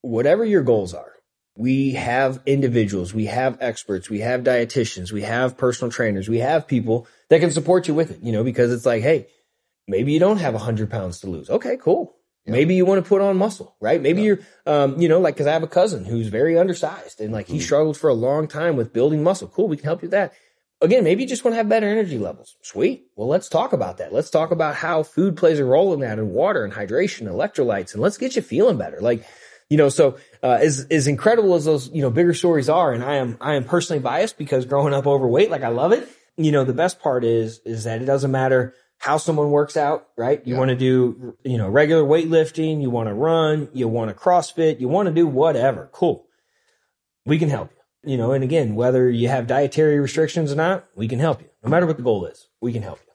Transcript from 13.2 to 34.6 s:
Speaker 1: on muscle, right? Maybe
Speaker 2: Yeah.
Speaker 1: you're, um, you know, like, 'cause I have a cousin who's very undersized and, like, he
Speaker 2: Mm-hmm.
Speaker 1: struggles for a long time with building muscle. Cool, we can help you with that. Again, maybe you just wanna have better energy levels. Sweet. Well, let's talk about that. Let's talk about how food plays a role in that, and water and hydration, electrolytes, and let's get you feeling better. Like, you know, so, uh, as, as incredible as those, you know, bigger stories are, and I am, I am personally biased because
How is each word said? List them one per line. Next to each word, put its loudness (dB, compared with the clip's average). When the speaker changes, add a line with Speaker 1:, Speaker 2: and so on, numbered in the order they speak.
Speaker 1:
on 2
muscle, -4
right? 0
Maybe 2
Speaker 2:
Yeah. 0
Speaker 1:
you're, 2
um, 0
you 4
know, 4
like, 0
'cause -2
I 2
have 0
a -6
cousin 0
who's -4
very 0
undersized -2
and, -8
like, -6
he -6
Speaker 2:
Mm-hmm. -4
Speaker 1:
struggles 0
for 2
a 4
long -2
time -2
with -4
building 2
muscle. 0
Cool, -2
we -4
can -14
help -4
you -12
with -6
that. -2
Again, 4
maybe 2
you -6
just -6
wanna 0
have -2
better 2
energy -2
levels. -10
Sweet. -2
Well, -6
let's -2
talk -2
about -4
that. -10
Let's -2
talk 0
about -2
how -2
food 0
plays 4
a 2
role 4
in -2
that, -4
and -4
water 0
and -8
hydration, -4
electrolytes, -4
and -6
let's 0
get -6
you 0
feeling 0
better. -8
Like, 0
you 4
know, 6
so, 2
uh, 4
as, 2
as 2
incredible 2
as 0
those, 0
you -4
know, 2
bigger 2
stories 0
are, 2
and -4
I -2
am, -4
I -2
am -2
personally -2
biased -4
because -2